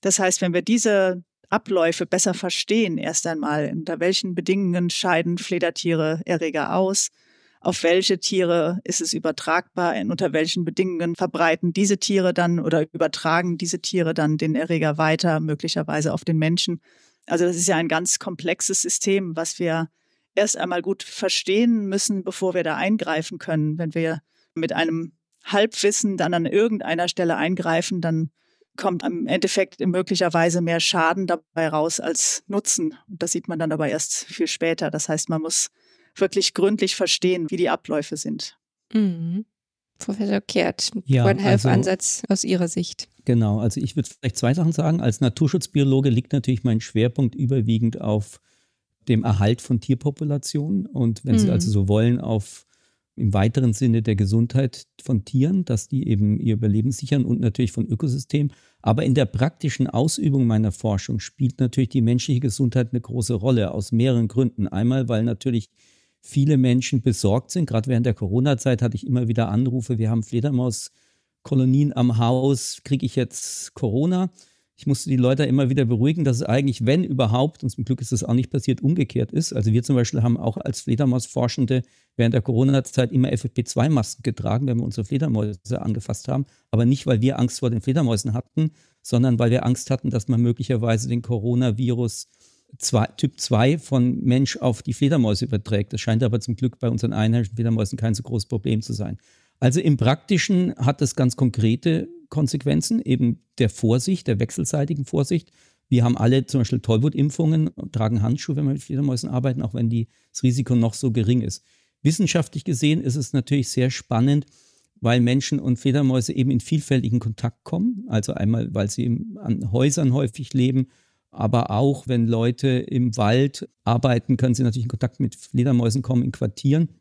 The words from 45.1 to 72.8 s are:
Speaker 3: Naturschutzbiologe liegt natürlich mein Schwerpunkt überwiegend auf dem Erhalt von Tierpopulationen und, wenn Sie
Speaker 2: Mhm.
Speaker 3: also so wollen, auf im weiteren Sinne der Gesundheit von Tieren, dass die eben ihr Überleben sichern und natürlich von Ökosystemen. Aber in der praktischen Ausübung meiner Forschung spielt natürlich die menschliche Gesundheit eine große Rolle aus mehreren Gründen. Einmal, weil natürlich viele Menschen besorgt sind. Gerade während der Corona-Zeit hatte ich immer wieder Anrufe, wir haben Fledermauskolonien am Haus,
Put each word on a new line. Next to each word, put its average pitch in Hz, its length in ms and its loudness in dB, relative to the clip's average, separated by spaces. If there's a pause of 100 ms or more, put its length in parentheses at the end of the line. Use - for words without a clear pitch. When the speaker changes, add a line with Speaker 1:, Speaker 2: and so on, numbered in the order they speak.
Speaker 3:
Naturschutzbiologe 139 880 2
liegt 123 200 0
natürlich 127 320 0
mein 113 180 2
Schwerpunkt 117 520 0
überwiegend 117 640 0
auf 107 400 -2 (680)
dem 110 160 2
Erhalt 107 360 2
von 120 200 -2
Tierpopulationen 147 1040 -2
und, 123 400 -2
wenn 220 140 4
Sie 208 80 4
Speaker 2:
Mhm. 180 60 2
Speaker 3:
also 107 180 0
so 101 160 2
wollen, 113 340 4
auf - 460 -4 (480)
im 107 180 0
weiteren 117 400 2
Sinne 113 300 2
der 107 120 2
Gesundheit 113 680 0 (160)
von 107 240 -2
Tieren, 165 400 0
dass 113 220 -2
die 131 200 -2
eben 104 320 2
ihr 113 140 0
Überleben 110 380 0
sichern 135 340 0
und - 140 0
natürlich 120 320 0
von - 160 -4
Ökosystemen. 139 640 -2 (300)
Aber 147 200 2
in 135 120 2
der 139 100 4
praktischen 131 600 -2
Ausübung 139 580 0
meiner 110 260 2
Forschung 107 480 -2
spielt - 400 -4
natürlich 127 300 0
die 131 120 0
menschliche 120 380 2
Gesundheit 123 520 0
eine 120 100 -2
große 117 320 -4
Rolle 110 380 0
aus 101 200 -6
mehreren 120 360 2
Gründen. 117 400 0
Einmal, 120 420 0
weil 110 140 0
natürlich 117 480 -2 (540)
viele 143 320 2
Menschen 127 440 2
besorgt 110 500 0
sind. 175 140 0
Gerade 113 240 -2
während 120 160 2
der 120 80 2
Corona-Zeit 123 680 0
hatte 120 140 0
ich - 100 -6
immer 123 220 0
wieder 113 220 0
Anrufe, 120 480 0
wir 110 120 0
haben 113 140 0
Fledermauskolonien 131 1700 0
am 123 220 2
Haus, 127 680 2